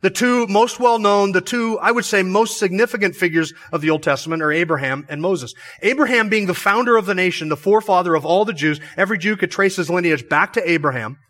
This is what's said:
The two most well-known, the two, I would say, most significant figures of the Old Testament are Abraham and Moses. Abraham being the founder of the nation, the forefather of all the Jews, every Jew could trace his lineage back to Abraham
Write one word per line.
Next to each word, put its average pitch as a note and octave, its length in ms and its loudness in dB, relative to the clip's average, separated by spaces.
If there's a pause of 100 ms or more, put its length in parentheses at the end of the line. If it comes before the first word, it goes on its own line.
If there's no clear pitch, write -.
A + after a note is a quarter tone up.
The F#3 100 2
two B3 360 2
most G#3+ 320 2
well-known, G#3 540 4
the F#3 80 2
two, A3+ 400 -2
I F#3+ 100 2
would A#3 140 0
say, G3 180 0
most G3+ 380 0
significant G3+ 560 -2
figures E3 360 0 (200)
of E3 80 -4
the D#3 100 0
Old D#3 140 0
Testament D#3+ 380 -2
are D3+ 100 0
Abraham D3 560 -2
and D3 120 -8
Moses. E3 340 -4 (280)
Abraham A#3+ 460 2
being G#3 180 0
the F3+ 80 -2
founder A3+ 420 2
of G#3+ 80 2
the F#3+ 120 -2
nation, F3 320 -2
the D3+ 80 -2
forefather F#3+ 580 2
of C#3+ 100 0
all F3 200 2
the A3 80 -4
Jews, D3+ 260 -2 (180)
every G3 220 0
Jew G3+ 160 -2
could F#3 160 -4
trace G3 240 0
his E3 160 -4
lineage E3+ 380 0
back D#3+ 240 2
to F3+ 180 -2
Abraham C#3 460 -2 (140)